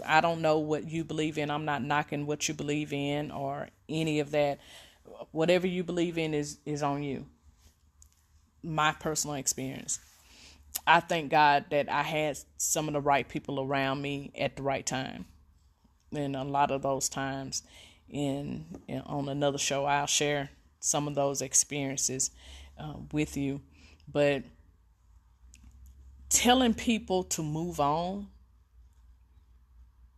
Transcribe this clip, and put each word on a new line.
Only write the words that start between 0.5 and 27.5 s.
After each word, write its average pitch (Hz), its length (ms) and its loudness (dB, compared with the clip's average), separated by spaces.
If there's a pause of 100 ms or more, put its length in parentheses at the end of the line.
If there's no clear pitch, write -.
what 151 280 -2
you 160 160 -4
believe 156 340 -2
in. 147 120 0
I'm 151 160 -2
not 147 180 0
knocking 147 440 0
what 147 200 -2
you 156 60 -4
believe 147 400 -4
in 143 380 -2
or 139 380 -6 (200)
any 156 300 0
of 143 120 -2
that. 143 280 2 (720)
Whatever 175 360 4
you 180 160 -2
believe 170 340 -2
in 160 160 0
is, 147 320 -4
is 151 180 -4
on 143 200 0
you. 127 220 -6 (1400)
My 156 300 2
personal 151 420 -2
experience. - 640 -4 (880)
I 160 120 8
thank 165 300 -2
God 147 420 6
that 143 180 2
I 143 140 2
had 151 340 -2 (200)
some 156 300 0
of 151 60 -2
the 143 80 0
right 143 260 4
people 143 320 -6
around 135 420 0
me 143 360 -6
at 139 180 -2
the 135 80 -8
right 135 220 -2
time. - 400 -6 (920)
And 139 200 -4
a 131 80 -4
lot 139 280 2
of 139 100 0
those 139 280 0
times 135 540 -6 (460)
in, 143 560 -4 (220)
in, 135 140 -6
on 143 280 -6
another 143 280 2
show, 139 280 0
I'll 143 200 4
share 147 460 0 (280)
some 147 280 0
of 143 80 -4
those 139 260 2
experiences, 135 880 0 (480)
uh, 151 140 -10 (180)
with 151 240 0
you. 139 260 -2 (500)
But 143 320 4 (1900)
telling 247 440 4
people 196 500 0
to 170 200 -4
move 160 360 -4